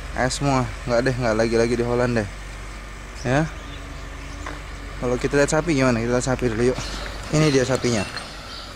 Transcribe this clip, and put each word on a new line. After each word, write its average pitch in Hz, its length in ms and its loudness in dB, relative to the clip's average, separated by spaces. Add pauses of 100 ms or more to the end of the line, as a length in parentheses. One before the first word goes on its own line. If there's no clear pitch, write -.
(140)
Es 123 240 0
semua. 131 320 2 (160)
Nggak 120 140 4 (100)
deh, 123 80 0
nggak 117 200 2
lagi-lagi 117 360 4
di 117 120 0
Holland 120 360 2
deh. 101 60 -2 (960)
Ya. 147 240 2 (1500)
Kalau 123 160 0
kita 139 240 4
lihat 143 80 4
sapi 156 240 2
gimana? 131 240 4
Kita 120 240 0
lihat - 40 -4
sapi 127 280 0
dulu, 120 200 4
yuk. - 40 -2 (560)
Ini 156 160 6
dia 135 160 6
sapinya. 120 400 2 (720)